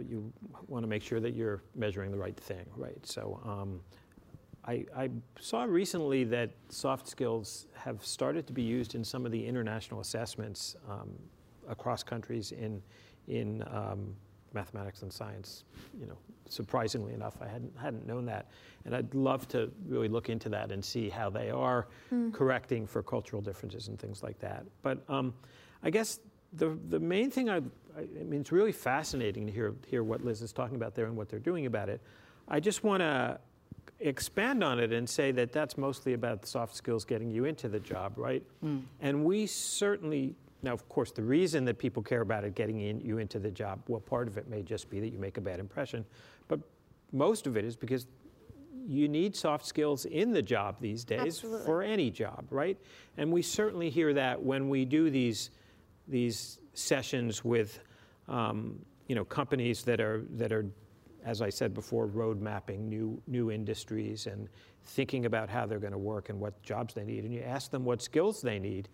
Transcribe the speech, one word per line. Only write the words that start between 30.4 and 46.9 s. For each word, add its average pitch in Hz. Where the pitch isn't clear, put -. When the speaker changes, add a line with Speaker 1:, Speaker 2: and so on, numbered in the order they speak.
Speaker 1:
is 113
talking 127
about 117
there 113
and 113
what 107
they're 107
doing 165
about 107
it. 110
I 147
just 202
wanna 156
expand 214
on 131
it 113
and 120
say 139
that 123
that's 151
mostly 135
about 117
soft 117
skills 113
getting 117
you 113
into 151
the 104
job, 98
right? 123
Speaker 3:
Mm. 143
Speaker 1:
And 143
we 208
certainly, 156
now, 131
of -
course, 123
the 117
reason 147
that 120
people 120
care 117
about 107
it 104
getting 110
in, 104
you 110
into 107
the 104
job, 101
well, 117
part 120
of 104
it -
may 107
just 98
be 101
that 110
you 113
make 98
a -
bad 92
impression, 113
but 156